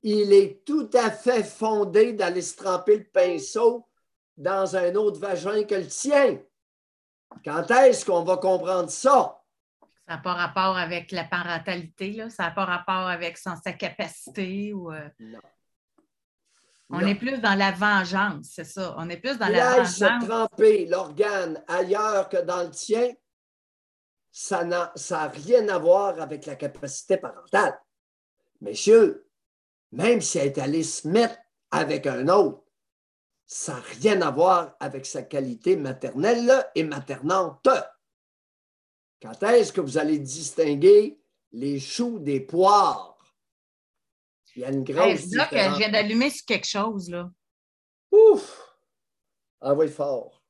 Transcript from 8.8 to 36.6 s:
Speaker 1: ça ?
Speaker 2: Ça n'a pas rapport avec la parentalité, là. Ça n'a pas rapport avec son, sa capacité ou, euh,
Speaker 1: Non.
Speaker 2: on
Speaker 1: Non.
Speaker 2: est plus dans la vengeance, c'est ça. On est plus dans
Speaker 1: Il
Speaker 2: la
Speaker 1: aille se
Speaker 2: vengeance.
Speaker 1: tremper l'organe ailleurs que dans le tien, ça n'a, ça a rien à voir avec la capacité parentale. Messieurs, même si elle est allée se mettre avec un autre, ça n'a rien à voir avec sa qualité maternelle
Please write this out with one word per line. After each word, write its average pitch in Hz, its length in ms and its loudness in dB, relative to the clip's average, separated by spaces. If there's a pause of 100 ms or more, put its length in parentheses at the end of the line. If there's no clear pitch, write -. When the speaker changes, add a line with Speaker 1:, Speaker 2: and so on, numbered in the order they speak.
Speaker 1:
ça ? - 500 2 (680)
Speaker 2:
Ça 170 100 -10
n'a - 20 -12
pas 180 160 -4
rapport 185 420 -2
avec 170 340 -6
la 170 140 -6
parentalité, 175 880 -8
là. 220 160 -12
Ça 202 160 -8
n'a 165 60 -4
pas 190 160 -4
rapport 185 420 -4
avec 170 300 -8
son, 185 160 -10 (100)
sa 180 80 -8
capacité 190 1000 -10
ou, 175 180 -12
euh, 151 160 -16 (100)
Speaker 1:
Non. 110 200 -20 (1500)
Speaker 2:
on 170 100 -6
Speaker 1:
Non. 190 60 2
Speaker 2:
est 202 80 2
plus 240 240 -6
dans 214 160 2
la 196 180 0
vengeance, 190 800 -2
c'est 165 120 -16
ça. 180 340 -10
On 165 100 -10
est 175 80 -10
plus 247 220 -6
dans 208 80 -2
Speaker 1:
Il 208 80 0
Speaker 2:
la 247 180 4
Speaker 1:
aille 247 140 4
se 190 180 -2
Speaker 2:
vengeance. 233 240 2
Speaker 1:
tremper 220 580 2
l'organe 180 800 -4
ailleurs 190 640 -2
que 196 140 -6
dans 180 200 -4
le 165 80 -8
tien, 226 400 -2 (1200)
ça 175 340 -6
n'a, 175 320 -4
ça 156 260 -6
a 151 60 -6
rien 208 400 0
à 185 100 0
voir 175 420 2
avec 147 240 -12
la 139 120 -12
capacité - 600 -6
parentale. - 640 -4 (800)
Messieurs, 175 640 4 (720)
même 202 260 2
si - 180 -4
elle 139 100 0
est 139 100 -4
allée 147 240 -2
se - 240 -8
mettre 226 320 0 (320)
avec 151 360 -2
un 131 220 -2
autre, 185 340 2 (840)
ça - 280 -10
n'a 123 60 -12 (200)
rien 190 220 2
à 151 80 0
voir 170 500 2
avec 135 260 -12
sa - 160 -10
qualité 135 540 -2
maternelle 214 1000 0